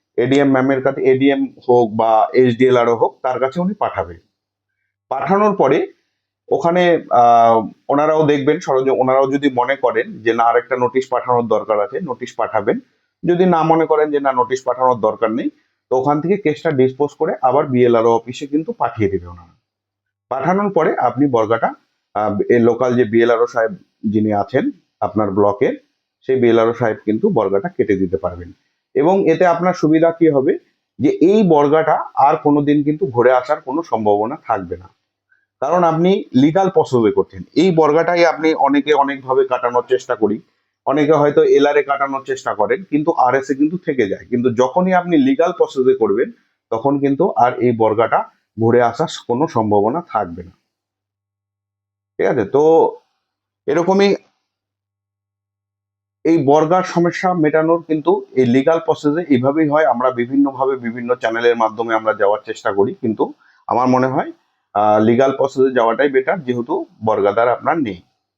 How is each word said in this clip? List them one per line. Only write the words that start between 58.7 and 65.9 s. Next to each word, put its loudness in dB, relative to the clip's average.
প্রসেসে -2
এইভাবেই 0
হয়। 2
আমরা 0
বিভিন্নভাবে -2
বিভিন্ন -6
চ্যানেলের 0
মাধ্যমে -2
আমরা 0
যাওয়ার 0
চেষ্টা -6
করি, 0
কিন্তু -4
আমার -2
মনে 2
হয়, -4
আহ, 2
লিগ্যাল 2
প্রসেসে 0
যাওয়াটাই 0